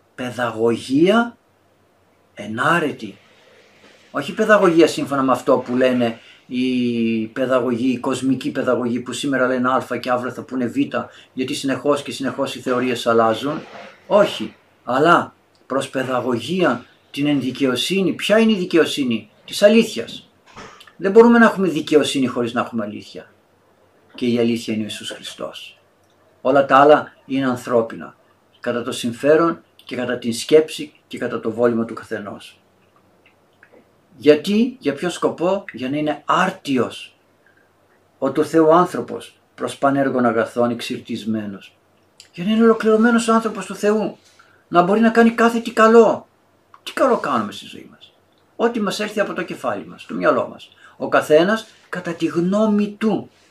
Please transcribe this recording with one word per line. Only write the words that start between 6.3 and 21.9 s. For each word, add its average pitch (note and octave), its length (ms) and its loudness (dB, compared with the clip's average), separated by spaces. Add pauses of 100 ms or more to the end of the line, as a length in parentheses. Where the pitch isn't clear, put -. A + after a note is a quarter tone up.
οι A#2+ 800 -2
παιδαγωγοί, B2+ 680 -2
η A#2 60 -2
κοσμική C3 540 -4
παιδαγωγή, B2 480 -2
που B2 120 -10
σήμερα B2+ 360 -2
λένε B2+ 220 -2
Α B2+ 280 -2
και A#2 120 -8
αύριο B2 220 -2
θα A#2 100 -12
πούνε B2+ 240 -6
Β, A2+ 100 -8 (580)
γιατί C3 200 -6
συνεχώς C#3 480 -2
και - 100 -10
συνεχώς C3 440 -6
οι A#2 40 -12
θεωρίες B2 480 -2
αλλάζουν. A#2 540 2 (460)
Όχι, - 480 0 (280)
αλλά C#3 500 2 (320)
προς C3 240 -4
παιδαγωγία B2+ 960 -2 (260)
την C#3+ 160 -2
εν C#3+ 120 0
δικαιοσύνη. C3 720 -2
Ποια G#3 260 2
είναι A3 120 4
η A3 40 2
δικαιοσύνη; C#3+ 720 0 (160)
Της - 180 -2
αλήθειας. - 680 2 (680)
Δεν F#3 140 -2
μπορούμε A#3 280 8
να A3+ 60 8
έχουμε G3 220 2
δικαιοσύνη D3 600 0